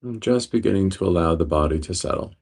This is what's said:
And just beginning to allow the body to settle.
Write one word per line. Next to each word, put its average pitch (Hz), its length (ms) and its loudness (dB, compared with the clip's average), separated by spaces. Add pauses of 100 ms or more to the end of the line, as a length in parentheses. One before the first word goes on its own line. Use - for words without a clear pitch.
And 117 200 -10
just 123 280 0
beginning 98 400 2
to 95 160 -4
allow 85 280 4
the 80 100 0
body 76 360 2
to 78 140 -6
settle. - 480 -6